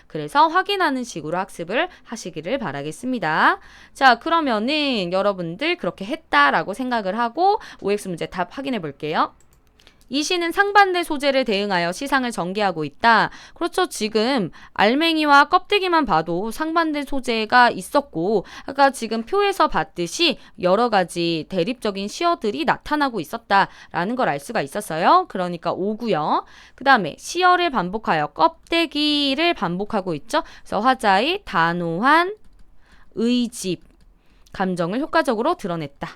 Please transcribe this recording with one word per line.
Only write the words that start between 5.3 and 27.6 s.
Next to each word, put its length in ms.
그렇게 260
했다라고 720
생각을 440
하고 440
오엑스 300
문제 160
답 320
확인해 220
볼게요. 540
이 140
시는 300
상반된 520
소재를 420
대응하여 460
시상을 400
전개하고 540
있다. 460
그렇죠. 320
지금 640
알맹이와 720
껍데기만 600
봐도 460
상반된 540
소재가 640
있었고 720
아까 260
지금 320
표에서 440
봤듯이 680
여러 280
가지 600
대립적인 580
시어들이 580
나타나고 540
있었다라는 960
걸 100
알 140
수가 240
있었어요. 640
그러니까 420
오고요. 720
그 100
다음에 360
시어를 500